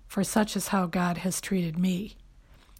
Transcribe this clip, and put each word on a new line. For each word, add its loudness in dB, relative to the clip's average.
for -2
such 2
is -2
how 2
God 0
has -2
treated -2
me. 0